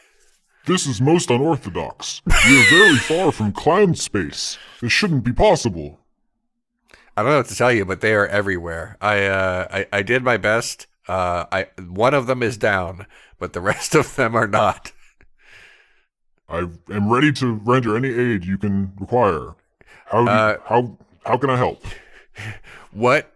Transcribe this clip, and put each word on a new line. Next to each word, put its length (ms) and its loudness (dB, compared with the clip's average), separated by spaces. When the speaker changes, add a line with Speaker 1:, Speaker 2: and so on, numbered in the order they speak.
Speaker 1:
This 200 0
is 140 -4
most 300 2
unorthodox. 960 -4
We 360 6
are 80 6
very 260 6
<laughs> 20 0
far 340 0
from 200 -2
clown 440 2
space. 600 -8
This 120 -4
shouldn't 320 0
be 80 0
possible. 680 0
Speaker 2:
I 60 0
don't 80 0
know 60 4
what 100 0
to 80 -12
tell 180 2
you, 120 2
but 160 -4
they 140 2
are 120 2
everywhere. 720 -4
I, 260 0
uh, 440 -2
I, 220 -4
I 100 0
did 220 -2
my 120 2
best. 520 -2
Uh, 460 -2
I, 140 -4
one 260 0
of 120 0
them 160 -4
is 140 -2
down, 500 -2
but 140 -10
the 80 -10
<laughs> 120 -2
rest 220 -4
of 220 0
them 180 0
are 140 0
not. 440 0
Speaker 1:
I 100 -8
am 200 -2
ready 240 4
to 180 -2
render 440 0
any 120 -2
aid 360 -2
you 140 -2
can 400 -2
require. 560 0
How 120 -2
do 60 4
you, 60 2
Speaker 2:
Uh, 260 2
Speaker 1:
how, 320 -2
how 140 0
can 120 -2
I 60 0
help? 280 -2
Speaker 2:
What? 440 0